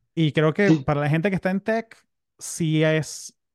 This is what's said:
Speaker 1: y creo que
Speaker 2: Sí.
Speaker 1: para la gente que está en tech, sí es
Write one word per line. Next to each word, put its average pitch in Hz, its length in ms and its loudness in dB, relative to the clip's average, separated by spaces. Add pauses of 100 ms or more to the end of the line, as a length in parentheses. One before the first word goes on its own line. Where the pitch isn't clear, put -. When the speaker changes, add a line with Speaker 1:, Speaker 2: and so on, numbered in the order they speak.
(140)
Speaker 1:
y 156 180 0
creo 156 220 2
que 202 180 4
Speaker 2:
Sí. 147 120 0
Speaker 1:
para 147 180 -2
la 147 80 0
gente 160 200 0
que 190 60 -2
está 185 140 -4
en 190 100 -2
tech, 226 360 -6 (420)
sí 156 460 -2
es - 520 -2 (180)